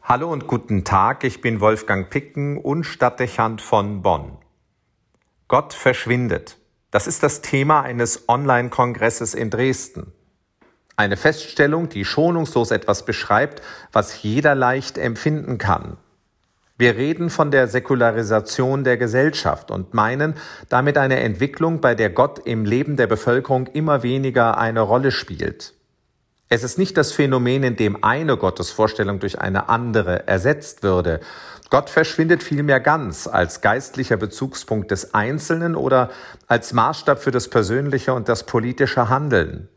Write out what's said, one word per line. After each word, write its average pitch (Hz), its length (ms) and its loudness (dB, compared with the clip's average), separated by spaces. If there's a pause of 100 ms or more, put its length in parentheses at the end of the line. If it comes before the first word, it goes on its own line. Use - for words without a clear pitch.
Hallo 139 240 0
und 147 140 -6
guten 107 380 -2
Tag, 98 400 2
ich 120 180 -4
bin 113 200 -2
Wolfgang 107 500 0
Picken 143 480 -6
und 151 240 -2
Stadtdechant 117 760 -2
von 101 440 -2
Bonn. 73 340 -2 (1080)
Gott 143 260 0
verschwindet. 123 840 -2 (340)
Das - 160 0
ist - 160 -2
das - 180 0
Thema 143 400 2
eines 120 480 -2
Online-Kongresses 120 1040 0
in 113 160 -4
Dresden. 127 640 -2 (840)
Eine 101 220 0
Feststellung, 151 720 0
die 101 160 -6
schonungslos 156 640 0
etwas 101 340 -2
beschreibt, - 600 -2 (280)
was - 300 0
jeder 143 320 2
leicht 131 460 -2
empfinden 127 580 -2
kann. - 400 -2 (800)
Wir 120 200 4
reden 160 340 -2
von 147 180 0
der 131 180 4
Säkularisation 120 1160 0
der 127 140 4
Gesellschaft 120 760 0
und 92 240 -6
meinen 131 400 0 (340)
damit 139 300 2
eine 131 220 2
Entwicklung, 135 600 -2
bei 123 140 4
der 107 160 0
Gott 127 340 0
im 113 180 -2
Leben 131 320 0
der 127 120 4
Bevölkerung 127 580 0
immer 151 380 0
weniger 123 560 2
eine 113 220 0
Rolle 120 280 2
spielt. - 640 -8 (720)
Es 113 160 0
ist 123 140 -4
nicht 185 180 0
das 151 160 2
Phänomen, 131 520 2
in 120 120 0
dem 104 280 0
eine 135 340 2
Gottesvorstellung 98 840 -2
durch 98 220 -6
eine 95 260 -2
andere 110 600 0
ersetzt 123 560 0
würde. 87 360 2 (520)
Gott 147 180 2
verschwindet 160 540 2
vielmehr 147 360 2
ganz 147 460 0
als - 360 0
geistlicher 120 560 0
Bezugspunkt 104 720 -6
des - 240 -4
Einzelnen 156 600 -2
oder 131 360 2 (360)
als 120 240 0
Maßstab 131 460 2
für - 140 -2
das 123 160 -2
persönliche 131 680 0
und 117 160 -4
das 117 160 0
politische 123 640 0
Handeln. 117 680 0